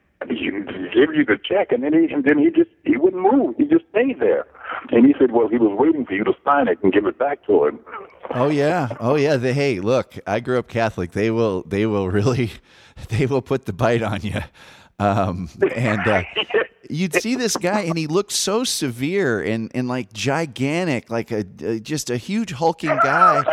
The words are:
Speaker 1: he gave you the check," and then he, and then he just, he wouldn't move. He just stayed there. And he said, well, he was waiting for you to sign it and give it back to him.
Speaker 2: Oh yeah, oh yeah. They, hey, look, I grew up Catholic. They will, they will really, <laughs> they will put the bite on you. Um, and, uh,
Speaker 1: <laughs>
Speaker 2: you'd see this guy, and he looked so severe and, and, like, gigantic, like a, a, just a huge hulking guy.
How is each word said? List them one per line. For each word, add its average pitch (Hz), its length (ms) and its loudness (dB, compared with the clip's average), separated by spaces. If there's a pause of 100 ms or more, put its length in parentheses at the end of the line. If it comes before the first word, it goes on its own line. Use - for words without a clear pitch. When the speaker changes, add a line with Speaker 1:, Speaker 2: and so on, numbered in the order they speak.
(280)
Speaker 1:
he - 220 -6 (440)
gave 147 220 4
you 151 100 4
the 101 160 2
check," - 300 -2
and 123 120 0
then 147 100 0
he, - 200 4
and 285 120 -2
then 208 120 4
he 320 120 4
just, - 200 2 (140)
he - 140 0
wouldn't 359 240 2
move. 285 360 2
He 302 80 2
just 311 260 2
stayed 254 280 0
there. 80 260 0 (460)
And 117 140 6
he 143 120 8
said, 123 140 4
well, 113 160 2
he 110 100 0
was 113 220 4
waiting 147 260 4
for - 80 -6
you 101 120 -2
to - 80 2 (120)
sign 143 220 4
it 87 160 0
and 95 80 4
give 101 140 2
it 92 120 -2
back 143 300 -2
to - 180 4
him. 143 140 -2 (520)
Speaker 2:
Oh 123 180 2
yeah, 147 500 0
oh 120 160 2
yeah. 147 220 4
They, 123 160 0
hey, 139 260 0
look, 110 340 0 (140)
I 107 140 -2
grew 123 180 -2
up - 80 -6
Catholic. 104 440 -2
They 107 200 0
will, 110 320 0
they 98 220 -2
will 101 240 0
really, 113 420 0 (300)
<laughs> - 280 -20
they 120 160 0
will 131 160 0
put 131 240 -4
the 104 80 -8
bite 117 300 0
on 104 180 -6
you. 104 200 -6 (580)
Um, 95 500 -2 (240)
and, 107 320 -2
uh, 101 180 2 (320)
Speaker 1:
<laughs> - 340 -6
Speaker 2:
you'd 165 240 -4
see 240 220 0
this 240 200 -2
guy, 208 260 -2
and 165 160 -4
he 160 100 -4
looked 175 260 -2
so 220 320 -2
severe 135 760 -2
and, 110 320 -4
and, 123 140 -4
like, 123 240 -6
gigantic, 139 1000 -4
like 117 220 -4
a, 107 140 -2 (180)
a, 113 160 -4
just 139 300 -8
a 123 80 -2
huge 190 340 -6
hulking 160 520 -2
guy. 143 500 4